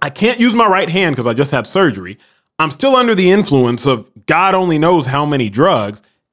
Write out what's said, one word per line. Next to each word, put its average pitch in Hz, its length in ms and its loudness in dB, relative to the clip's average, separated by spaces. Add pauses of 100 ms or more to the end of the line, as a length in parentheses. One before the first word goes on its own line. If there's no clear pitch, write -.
I 143 80 -4
can't 233 300 -2
use 240 140 2
my 233 120 2
right 190 240 0
hand 165 280 0
'cause 120 100 -2
I 117 60 0
just 135 180 -2
had 123 160 -2
surgery. 104 500 -4 (420)
I'm 156 120 -2
still 269 240 0
under 240 180 2
the 185 160 2
influence 135 560 2
of 123 240 -2 (160)
God 185 300 2
only 180 220 0
knows 160 300 2
how 139 180 -2
many 135 240 -2
drugs, 110 520 0 (320)